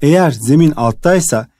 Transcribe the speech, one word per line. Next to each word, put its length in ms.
Eğer 300
zemin 400
alttaysa 760